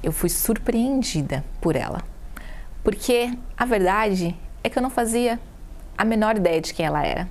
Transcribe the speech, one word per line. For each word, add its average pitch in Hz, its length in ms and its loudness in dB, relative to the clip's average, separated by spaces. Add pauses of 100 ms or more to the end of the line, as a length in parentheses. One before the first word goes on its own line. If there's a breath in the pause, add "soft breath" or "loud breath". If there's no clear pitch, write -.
eu 156 120 0
fui 175 180 0
surpreendida 220 1120 0 (160)
por 160 140 2
ela. - 260 -2 (840 loud breath)
Porque 240 520 2 (200)
a 247 80 2
verdade 190 720 2 (260)
é 226 80 0
que - 80 0
eu 233 40 2
não 262 80 0
fazia 240 500 2 (580)
a 202 60 4
menor 220 320 4
ideia 170 240 4
de - 120 -6
quem 165 140 0
ela 147 180 2
era. - 260 -2